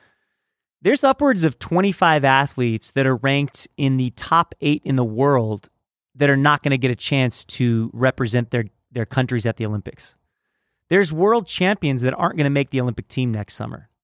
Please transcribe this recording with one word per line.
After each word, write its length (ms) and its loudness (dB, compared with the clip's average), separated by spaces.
there's 220 2
upwards 400 2
of 160 0
twenty-five 640 2
athletes 680 0
that 140 0
are 120 2
ranked 500 -2
in 200 0
the 140 -2
top 500 -2
eight 220 0
in 120 -2
the 80 2
world 680 0
that 140 2
are 80 4
not 260 2
gonna 140 0
get 120 0
a 60 0
chance 500 -2
to 480 0
represent 560 0
their, 160 -2
their 140 -4
countries 400 -2
at 120 -2
the 80 -6
Olympics. 500 -10
There's 260 2
world 320 2
champions 560 -2
that 140 0
aren't 220 -2
gonna 120 2
make 220 0
the 100 -2
Olympic 280 -4
team 220 -2
next 220 -6
summer. 360 -12